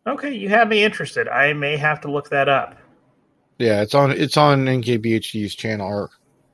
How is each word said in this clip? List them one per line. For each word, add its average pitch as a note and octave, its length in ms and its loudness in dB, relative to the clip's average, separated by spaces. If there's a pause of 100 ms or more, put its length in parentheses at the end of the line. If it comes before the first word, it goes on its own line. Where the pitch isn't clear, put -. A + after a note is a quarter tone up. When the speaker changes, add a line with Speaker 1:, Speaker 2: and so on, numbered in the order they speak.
Speaker 1:
Okay, C#4 260 -6
you G3 160 -8
have A3 180 4
me G#3+ 160 2
interested. D#3 440 -2
I C#3+ 260 2
may D3 240 -4
have D3+ 240 -2
to D3 100 -8
look C#3+ 200 -6
that C#3 180 2
up. C3+ 260 0 (840)
Speaker 2:
Yeah, G#2+ 240 2
it's - 100 -2
on, C#3 180 4
it's C3+ 240 -2
on C#3+ 320 4
N C3 140 0
K A#2+ 160 0
B A2+ 160 0
H - 180 -2
D's G#2 220 -6
channel, G#2 340 -6
or G#2 220 -4 (440)